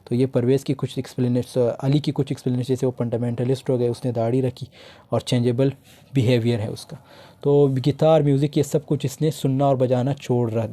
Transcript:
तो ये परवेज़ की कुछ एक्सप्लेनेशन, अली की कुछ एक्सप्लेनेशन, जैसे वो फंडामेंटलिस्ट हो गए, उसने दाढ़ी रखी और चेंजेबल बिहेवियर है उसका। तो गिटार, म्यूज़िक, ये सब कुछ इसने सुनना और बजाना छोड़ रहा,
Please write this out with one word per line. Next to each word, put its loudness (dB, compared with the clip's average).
तो -2
ये 2
परवेज़ 0
की -2
कुछ -8
एक्सप्लेनेशन, -2
अली 0
की -4
कुछ -4
एक्सप्लेनेशन, -4
जैसे -2
वो 0
फंडामेंटलिस्ट -4
हो 2
गए, 0
उसने -4
दाढ़ी 0
रखी -4
और 0
चेंजेबल 0
बिहेवियर 2
है -6
उसका। -12
तो 4
गिटार, 2
म्यूज़िक, 2
ये 4
सब -2
कुछ -2
इसने -2
सुनना 0
और 4
बजाना 0
छोड़ 0
रहा, -2